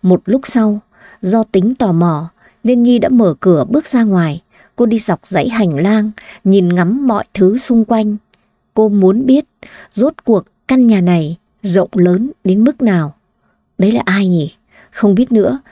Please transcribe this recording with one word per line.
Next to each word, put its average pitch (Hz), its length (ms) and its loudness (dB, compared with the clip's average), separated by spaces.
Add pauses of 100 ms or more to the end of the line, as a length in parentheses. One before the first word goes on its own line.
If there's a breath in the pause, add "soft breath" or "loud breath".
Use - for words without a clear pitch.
Một 180 220 2
lúc 247 200 -2
sau, 214 360 -2 (400 soft breath)
do 214 220 -2
tính 214 320 -2
tò 208 180 -2
mò 165 380 -2 (340 soft breath)
nên 240 180 2
Nhi 240 160 2
đã - 100 -2
mở 226 320 2
cửa 165 300 2
bước 302 160 -2
ra 240 160 -2
ngoài. 170 400 -2 (340 soft breath)
Cô 240 100 0
đi 226 120 0
dọc - 280 -4
dãy 220 220 -4
hành 220 260 -2
lang, 214 360 0 (340 loud breath)
nhìn 190 240 2
ngắm 185 380 0
mọi 220 180 -2 (100)
thứ 202 240 2
xung 233 260 0
quanh. 214 320 -2 (580)
Cô 220 140 2
muốn 202 380 2
biết 269 180 2 (480 loud breath)
rốt 262 220 -2 (100)
cuộc 220 200 0 (240)
căn 254 180 2
nhà 214 140 4
này 170 360 0 (260)
rộng 190 300 -2
lớn 185 380 0 (140)
đến 202 200 0
mức 285 180 -2
nào. 170 320 -2 (680)
"Đấy 202 120 2
là 233 120 -2
ai 190 240 -2
nhỉ? 165 240 -2 (380 soft breath)
Không 202 240 0
biết 254 180 0
nữa, 220 280 0 (120)